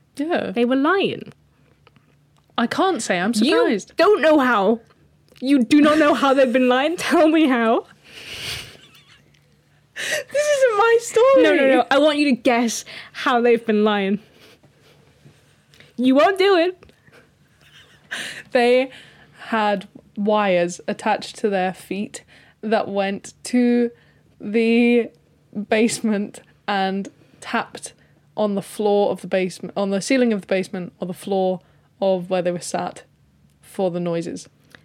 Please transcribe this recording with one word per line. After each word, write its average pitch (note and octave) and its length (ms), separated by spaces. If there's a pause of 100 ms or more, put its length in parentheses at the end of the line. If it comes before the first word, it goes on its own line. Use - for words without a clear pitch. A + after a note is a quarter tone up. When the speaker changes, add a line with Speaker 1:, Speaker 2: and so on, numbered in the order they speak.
(180)
Speaker 1:
Yeah. D4 360
Speaker 2:
They A#3+ 120
were B3+ 100
lying. C#4+ 560 (1300)
Speaker 1:
I A#3 100
can't D#4+ 340
say F#3+ 200
I'm G3+ 140
Speaker 2:
You B3 220
Speaker 1:
surprised. C#4+ 380
Speaker 2:
don't F#4 260
know D4+ 180
how. A3+ 420 (580)
You C4 240
do D4 160
not D4+ 180
know D#4 160
how C4+ 200
they've C4 180
been B3+ 160
lying. C#4 300
<laughs> - 0
Tell D#4+ 320
me D#4 180
how. B3 380 (2000)
Speaker 1:
This D5+ 520
isn't C5 300
my A#4 240
story. C5 420
Speaker 2:
No, D4+ 120
no, C4+ 200
no. B3 160
I C#4 80
want D4 180
you D4 80
to C#4+ 100
guess A#3 500 (280)
how A#3+ 280
they've A#3 240
been G#3+ 180
lying. G#3 360 (1800)
You B3+ 180
won't F#4 220
do F#4+ 200
it. F4+ 260 (1700)
Speaker 1:
They B3+ 400 (480)
had G#3 480 (280)
wires G3+ 720
attached - 500
to G#3+ 120
their F#3 240
feet - 500 (380)
that A3 260
went G3 460 (120)
to A#3+ 460 (480)
the A#3 680 (580)
basement G#3+ 720 (260)
and G3 420 (320)
tapped - 520 (440)
on G#3 180
the G3 60
floor G3+ 500
of F#3+ 100
the F#3 60
basement, F#3 480
on G3+ 140
the G3 120
ceiling B3 300
of G3+ 100
the - 60
basement, F#3 520
or F3+ 80
the F3+ 60
floor F#3 460 (420)
of F#3 280
where F#3 120
they F3 100
were F3 80
sat - 440 (560)
for F#3+ 320
the F3 80
noises. E3+ 480 (380)